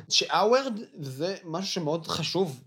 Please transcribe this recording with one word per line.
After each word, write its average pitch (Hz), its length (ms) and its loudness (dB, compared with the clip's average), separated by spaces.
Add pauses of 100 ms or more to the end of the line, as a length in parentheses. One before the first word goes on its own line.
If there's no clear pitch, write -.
שאוורד, 220 720 4 (200)
זה 147 440 -4
משהו 175 280 -4
שמאוד 165 360 -2
חשוב, 165 600 -2